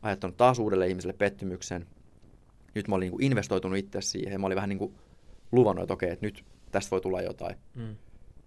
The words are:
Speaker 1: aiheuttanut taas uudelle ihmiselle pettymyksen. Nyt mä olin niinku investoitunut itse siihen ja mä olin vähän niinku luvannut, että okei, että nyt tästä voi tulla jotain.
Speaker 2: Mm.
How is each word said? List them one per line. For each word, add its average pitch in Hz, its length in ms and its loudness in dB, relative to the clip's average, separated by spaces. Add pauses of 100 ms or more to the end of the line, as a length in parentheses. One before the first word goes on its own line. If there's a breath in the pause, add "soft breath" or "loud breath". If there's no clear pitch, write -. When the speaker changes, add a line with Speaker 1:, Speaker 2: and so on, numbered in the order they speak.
Speaker 1:
aiheuttanut 95 340 -4
taas 123 220 6
uudelle 95 300 4
ihmiselle 90 240 -4
pettymyksen. 92 720 -2 (880)
Nyt 104 140 -4
mä 101 60 0
olin 92 120 2
niinku 90 140 -6
investoitunut 98 580 2
itse 98 220 -6
siihen 98 320 -4
ja 98 60 -6
mä 98 80 -2
olin 95 100 2
vähän 101 120 -2
niinku 98 260 -4 (580 soft breath)
luvannut, 104 300 6
että 90 120 -2
okei, 90 160 -2
että 90 160 -6
nyt - 180 -8 (280)
tästä 98 180 -2
voi 92 100 0
tulla 92 220 -2
jotain. - 340 -8 (180)
Speaker 2:
Mm. 113 220 -10 (500)